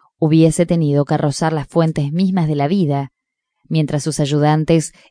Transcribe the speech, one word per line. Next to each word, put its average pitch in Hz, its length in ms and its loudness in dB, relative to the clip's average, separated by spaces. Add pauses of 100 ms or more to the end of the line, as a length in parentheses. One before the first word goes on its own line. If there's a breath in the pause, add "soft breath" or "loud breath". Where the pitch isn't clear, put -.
(180)
hubiese 160 480 4
tenido 147 380 0
que 151 140 -2
rozar 151 340 -2
las 151 160 -6
fuentes 156 460 -2
mismas 185 340 0
de 151 80 -2
la 143 120 0
vida, 143 440 -2 (560)
mientras 151 360 -2
sus 151 160 -4
ayudantes 151 720 0 (180 soft breath)